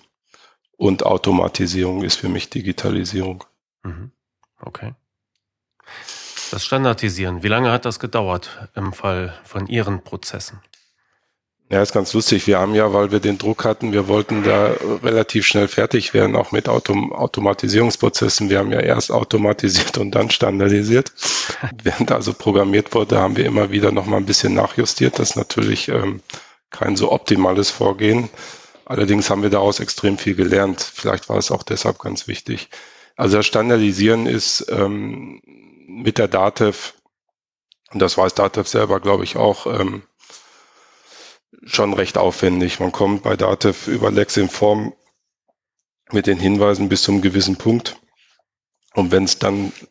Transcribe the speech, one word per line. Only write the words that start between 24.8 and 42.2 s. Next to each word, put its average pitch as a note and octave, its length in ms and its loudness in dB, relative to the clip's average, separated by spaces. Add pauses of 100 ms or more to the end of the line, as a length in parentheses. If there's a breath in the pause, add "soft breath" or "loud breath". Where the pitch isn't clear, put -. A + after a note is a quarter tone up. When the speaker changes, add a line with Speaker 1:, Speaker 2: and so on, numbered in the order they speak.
Speaker 1:
Das - 120 0
ist - 60 -6
natürlich, - 520 -2
ähm, G2+ 320 -2 (520 loud breath)
kein G2+ 240 -2
so G2+ 160 2
optimales F#2+ 580 2
Vorgehen. G#2+ 580 0 (560 loud breath)
Allerdings G2+ 460 0
haben G2+ 120 2
wir G#2 80 2
daraus G2+ 280 2
extrem - 400 -2
viel G2+ 160 -2
gelernt. F#2+ 460 2
Vielleicht - 480 -4
war G#2+ 80 -2
es - 160 0
auch - 100 -2
deshalb - 380 -4
ganz - 260 -10
wichtig. - 420 -10 (460 loud breath)
Also G2 220 2
das G#2 100 4
Standardisieren A2 800 2
ist, - 440 -2
ähm, G#2 680 -4 (460)
mit A2+ 320 -4
der G#2+ 100 2
datev, - 680 0 (960)
und G2+ 80 -6
das F#2 180 2
weiß F#2 160 2
datev G2 340 0
selber, G#2 300 0
glaube G2 240 2
ich, - 140 -6
auch, A2 300 2
ähm, G2+ 360 -4 (1600 loud breath)
schon G2+ 280 0
recht F#2+ 260 0
aufwendig. F2+ 640 2